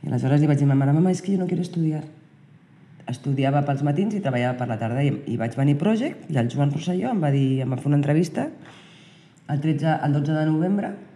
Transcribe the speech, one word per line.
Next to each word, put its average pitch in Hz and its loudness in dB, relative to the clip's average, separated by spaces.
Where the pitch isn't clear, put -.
I 143 -8
aleshores 131 2
li 156 4
vaig 147 4
dir 143 2
a 139 4
ma 135 4
mare, 139 4
«Mama, 180 4
es 180 -2
que 196 -2
yo 190 2
no 180 0
quiero 175 -2
estudiar.» 160 -2
Estudiava 139 0
pels 139 -2
matins 190 0
i 185 -4
treballava 127 0
per 127 -4
la 110 -4
tarda 120 -2
i, 139 2
i 120 -2
vaig 113 -4
venir 143 2
Project 220 -2
i 135 2
el 117 0
Joan 143 0
Rosselló 180 -2
em 208 0
va 151 0
dir, 135 2
em 131 -4
va 127 -2
fer 143 -2
una 147 4
entrevista 165 0
el 147 -2
tretze, 156 0
el 143 2
dotze 147 0
de 156 0
novembre 175 0